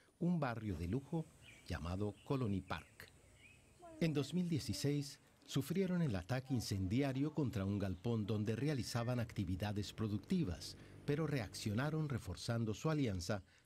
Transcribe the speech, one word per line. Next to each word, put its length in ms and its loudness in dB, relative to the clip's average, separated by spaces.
un 200 2
barrio 360 -2
de 120 -2
lujo 380 -2
llamado 480 -2
Colony 340 0
Park. 480 -10
En 120 2
dos 200 0
mil 160 0
dieciséis 720 0
sufrieron 560 2
el 140 4
ataque 380 0
incendiario 800 2
contra 300 2
un 160 2
galpón 460 0
donde 300 2
realizaban 640 0
actividades 720 -2
productivas, 840 0
pero 200 0
reaccionaron 840 0
reforzando 640 0
su 160 -2
alianza 540 2